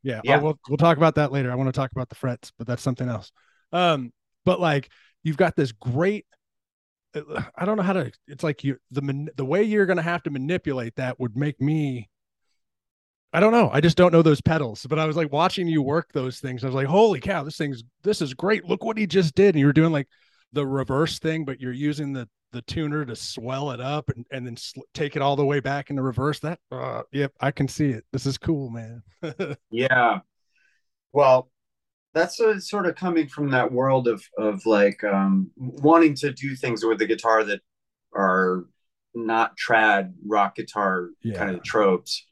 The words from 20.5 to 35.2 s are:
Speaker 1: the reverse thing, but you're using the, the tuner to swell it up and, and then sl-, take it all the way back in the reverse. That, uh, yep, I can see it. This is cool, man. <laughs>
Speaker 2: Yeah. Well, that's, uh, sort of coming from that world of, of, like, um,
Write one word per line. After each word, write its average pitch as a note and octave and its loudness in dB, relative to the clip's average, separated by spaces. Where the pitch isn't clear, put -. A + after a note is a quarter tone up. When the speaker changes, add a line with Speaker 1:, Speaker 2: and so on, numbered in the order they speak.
Speaker 1:
the C#3+ -2
reverse C3+ -2
thing, D#3+ -4
but C3 -8
you're B2+ -8
using C#3+ -4
the, B2 -8
the B2 -10
tuner D3+ -4
to A#2 -10
swell C3+ -8
it A#2+ -10
up C#3+ -4
and, A2+ -8
and C3 -8
then A#2 -10
sl-, - -16
take D3 -6
it D3 -2
all C#3+ 2
the C#3+ 2
way C#3+ 2
back C#3 -4
in C#3+ -6
the C3 -4
reverse. C3 -2
That, D#3+ -8
uh, B2+ -8
yep, C#3 -4
I C3+ 0
can C#3 -2
see D3 -2
it. A#2 -6
This C3+ -4
is C3+ -4
cool, C#3 -4
man. A#2 -12
<laughs> D#3+ -8
Speaker 2:
Yeah. A#2+ 0
Well, C3 4
that's, F3 0
uh, A3 4
sort G3 -4
of E3+ 0
coming E3 -2
from C#3+ -4
that B2+ 2
world B2+ 2
of, G#2+ -2
of, G#2 -2
like, G2+ 4
um, G2 2